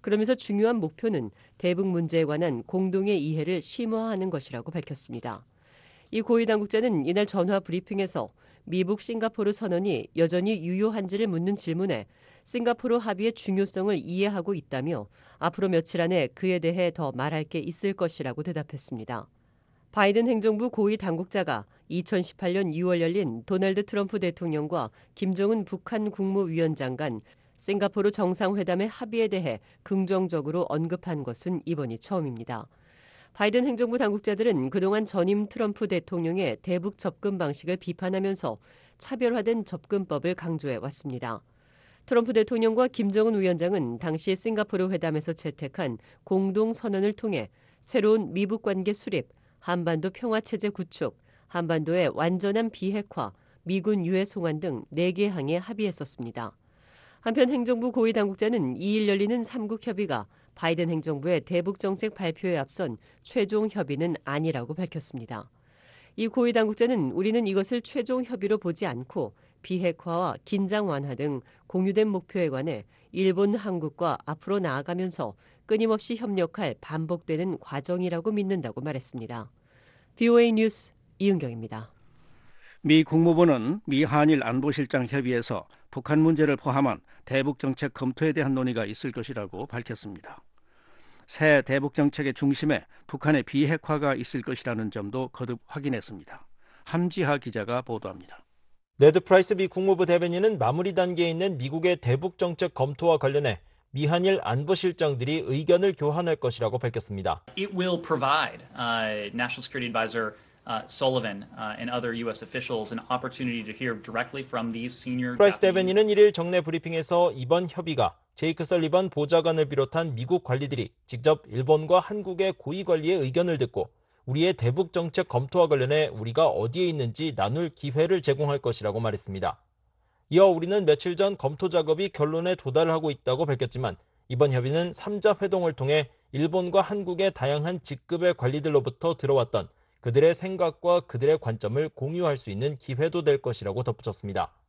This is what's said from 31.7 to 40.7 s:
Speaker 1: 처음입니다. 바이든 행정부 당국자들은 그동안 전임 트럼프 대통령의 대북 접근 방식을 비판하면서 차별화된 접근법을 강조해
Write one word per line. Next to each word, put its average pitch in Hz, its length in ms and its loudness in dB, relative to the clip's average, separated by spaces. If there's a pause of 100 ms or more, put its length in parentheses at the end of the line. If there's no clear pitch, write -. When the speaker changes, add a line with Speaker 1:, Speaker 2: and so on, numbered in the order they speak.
Speaker 1:
처음입니다. 123 680 -6 (680)
바이든 226 340 2
행정부 240 320 0
당국자들은 208 720 0
그동안 202 340 2
전임 202 420 0
트럼프 208 400 -4
대통령의 170 760 -2
대북 180 340 -2
접근 196 400 -4
방식을 156 400 -4
비판하면서 185 800 -4 (400)
차별화된 233 680 0
접근법을 180 720 -2
강조해 156 440 -4